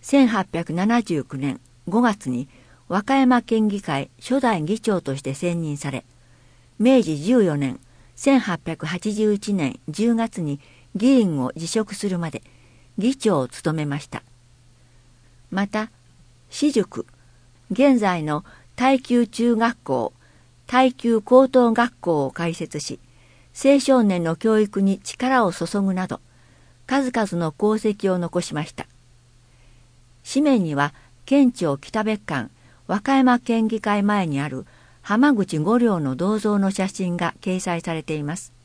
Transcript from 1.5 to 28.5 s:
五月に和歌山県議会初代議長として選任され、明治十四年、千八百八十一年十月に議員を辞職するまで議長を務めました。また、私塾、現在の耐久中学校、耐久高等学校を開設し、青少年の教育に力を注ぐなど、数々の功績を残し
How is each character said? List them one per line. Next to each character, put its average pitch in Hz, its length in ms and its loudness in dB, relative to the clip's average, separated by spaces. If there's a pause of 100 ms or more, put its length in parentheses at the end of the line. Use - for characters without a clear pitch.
五 202 120 0
月 220 300 0
に 127 180 -6 (380)
和 185 140 -2
歌 269 160 0
山 254 260 4
県 220 240 0
議 202 160 -4
会 143 280 -6 (100)
初 262 180 -2
代 226 240 0
議 190 160 -2
長 196 220 -2
と 135 160 -6
し 139 60 -12
て 170 120 -6
選 170 260 -4
任 151 160 -6
さ 147 140 -8
れ、 131 140 -10 (720)
明 247 240 6
治 156 160 -2
十 220 240 4
四 160 160 2
年、 139 220 -4 (340)
千 277 240 2
八 180 260 -2
百 160 220 -8
八 180 260 -6
十 214 200 2
一 202 220 -2
年 147 340 -4
十 220 260 0
月 226 260 -4
に 143 200 -4 (340)
議 247 260 4
員 160 220 0
を 127 140 -4
辞 165 100 -10
職 214 300 -4
す 208 120 -6
る 185 120 -2
ま 165 100 -6
で - 120 -14 (540)
議 247 200 -2
長 185 240 0
を 127 80 -2
務 160 300 -4
め 151 80 -4
ま 143 120 -4
し - 80 -14
た。 - 160 -14 (1300)
ま 196 160 -2
た、 214 240 -6 (600)
私 294 200 0
塾、 - 360 -2 (680)
現 262 260 4
在 185 240 0
の 151 220 -4 (320)
耐 262 240 2
久 240 260 2
中 233 300 0
学 233 260 -2
校、 123 300 -4 (560)
耐 254 240 4
久 226 280 0
高 254 280 6
等 247 240 4
学 240 260 -2
校 151 260 0
を 131 60 -4
開 175 240 -4
設 160 240 -10
し、 - 220 -12 (520)
青 277 280 4
少 262 240 4
年 185 180 2
の 165 140 -2
教 220 240 2
育 208 200 -2
に 196 200 0
力 254 440 0
を 175 80 0
注 - 140 -6 (140)
ぐ 196 120 0
な 185 140 -4
ど、 - 140 -10 (680)
数 262 260 0
々 214 180 0
の 170 240 -4
功 214 200 0
績 208 340 -2
を 180 80 0
残 175 220 -4
し - 140 -8